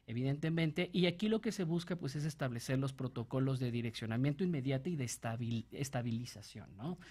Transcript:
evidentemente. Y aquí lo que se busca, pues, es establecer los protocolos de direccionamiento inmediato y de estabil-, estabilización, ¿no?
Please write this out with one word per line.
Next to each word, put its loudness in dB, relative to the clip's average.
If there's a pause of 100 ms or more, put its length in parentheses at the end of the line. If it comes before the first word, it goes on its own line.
evidentemente. 2
Y 6
aquí 2
lo 2
que 0
se -2
busca, 0
pues, -4
es 0
establecer 0
los 0
protocolos 0
de 2
direccionamiento 2
inmediato 2
y 0
de 0
estabil-, -2
estabilización, -4
¿no? -4 (140)